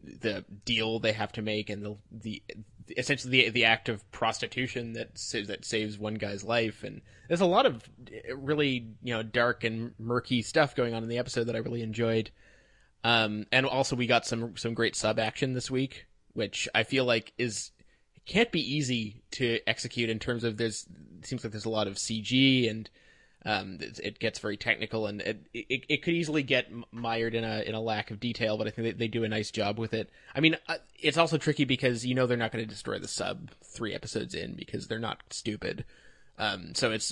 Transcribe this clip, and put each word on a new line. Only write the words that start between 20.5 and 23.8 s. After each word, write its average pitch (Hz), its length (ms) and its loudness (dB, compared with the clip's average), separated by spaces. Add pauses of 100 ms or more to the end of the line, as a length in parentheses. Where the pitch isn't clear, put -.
there's, 113 280 -2 (340)
it 76 60 -18
seems 127 180 -6
like 110 80 -6
there's 107 140 -8
a 113 40 0
lot 107 180 2
of 101 100 -6
C 110 240 -4
G 127 460 6
and, 110 220 -4 (560)
um, 98 360 -2